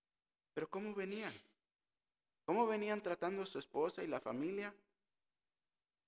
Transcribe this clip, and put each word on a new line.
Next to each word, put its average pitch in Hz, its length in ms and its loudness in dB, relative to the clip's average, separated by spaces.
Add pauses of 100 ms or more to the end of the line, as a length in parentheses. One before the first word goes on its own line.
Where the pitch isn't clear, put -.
(540)
Pero 151 140 -2
¿cómo 208 260 -4
venían? 196 380 -4 (1120)
¿Cómo 220 220 4
venían 214 340 2
tratando 190 420 0
a 190 40 -2
su - 120 -4
esposa 147 440 0
y 170 60 -2
la 131 120 0
familia 196 540 -2 (1300)